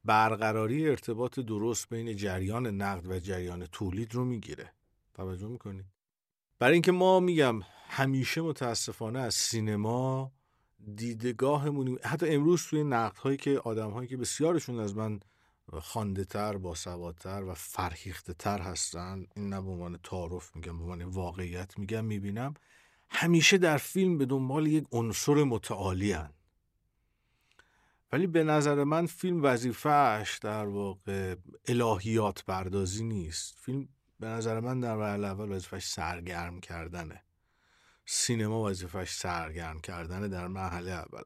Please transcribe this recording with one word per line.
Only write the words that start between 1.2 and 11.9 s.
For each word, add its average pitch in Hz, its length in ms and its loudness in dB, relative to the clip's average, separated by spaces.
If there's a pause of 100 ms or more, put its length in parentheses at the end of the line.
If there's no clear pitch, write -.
درست 110 480 -2
بین 113 280 -6
جریان 98 500 -2
نقد 98 400 -2
و 92 120 -4
جریان 90 480 -6
تولید 104 480 -6
رو 127 100 0
می‌گیره. 120 480 -6 (420)
توجه 95 340 -8
می‌کنی؟ 101 360 -12 (760)
برای 143 140 8
اینکه 175 200 8
ما، 185 280 8
می‌گم، 147 400 6 (280)
همیشه 135 520 2
متاسفانه 120 760 -2
از 120 160 -2
سینما 120 1000 0 (600)
دیدگاهمون، 127 1120 0